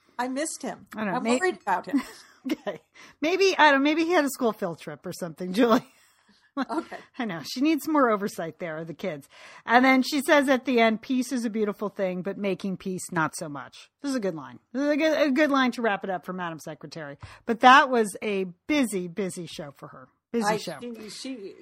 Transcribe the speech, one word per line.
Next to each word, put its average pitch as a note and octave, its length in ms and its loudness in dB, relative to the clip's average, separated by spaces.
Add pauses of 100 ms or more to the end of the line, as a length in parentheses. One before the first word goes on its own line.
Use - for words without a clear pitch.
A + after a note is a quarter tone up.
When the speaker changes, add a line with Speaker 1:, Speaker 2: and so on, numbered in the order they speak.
(160)
Speaker 1:
I B3 120 -4
missed C#4 340 -6
him. - 320 -10
Speaker 2:
I G#3+ 60 -10
don't G#3+ 80 -2
know. F3 80 -2
Speaker 1:
I'm - 80 -2
Speaker 2:
May- A#3+ 140 2
Speaker 1:
worried F#4 220 -2
about - 260 -2
him. C#4 200 -2
<laughs> - 60 -18 (380)
Speaker 2:
Okay. G3 300 -8 (400)
Maybe, F#4 380 2
I D4+ 120 8
don't C4+ 100 4
know, C#4 40 2
maybe D#4 200 2
he E4 80 0
had D#4+ 120 4
a C4+ 60 -2
school A#3 240 -2
field E3+ 260 -8
trip - 240 -14
or F3+ 80 -8
something, F3+ 400 -8
<laughs> - 0 -
Julie. A#3 340 4 (720)
Speaker 1:
Okay. - 380 -6 (220)
Speaker 2:
I A#3+ 80 -4
know. E3 180 -8
She - 160 -10
needs D4+ 260 2
more D4 220 4
oversight G3 500 -4
there D#3+ 200 -8
of E3 80 -10
the E3 80 -12
kids. D#3 340 -10 (380)
And B3 180 6
then C4 180 6
she C#4 200 -2
says C#4+ 260 4
at C4 160 2
the B3 160 2
end, A3 220 4
"Peace B3+ 300 -2
is A#3+ 120 -2
a A#3 60 -4
beautiful G#3 400 -2
thing, F#3 320 -4
but F#3+ 160 -8
making F#3+ 400 -4
peace, F#3 340 -8
not D#3+ 240 0
so D#3+ 140 -10
much." C3 400 -14 (100)
This C#4+ 120 -6
is C4 40 -2
a B3 40 -4
good F#3+ 140 -2
line. B2+ 240 -14 (140)
This B3 120 -4
is D4 40 2
a D4+ 80 2
good, D#4 300 2
a D4 40 2
good C#4 200 4
line C4 220 2
to B3 100 -6
wrap G3+ 200 0
it F#3+ 60 -6
up F3+ 160 -6
for F#3 80 -8
Madam E3+ 260 -8
Secretary. D3+ 600 -14 (260)
But A3+ 160 -2
that C4 300 10
was A3 320 0
a G3 220 -2 (220)
busy, G#3+ 400 0
busy F3 400 -6
show D3 300 -12
for D3+ 120 -16
her. C3+ 200 -20 (240)
Busy A3+ 140 0
Speaker 1:
I, G#3+ 100 2
Speaker 2:
show. E3+ 240 -10
Speaker 1:
she, A3 300 -14
she, A#3+ 520 -12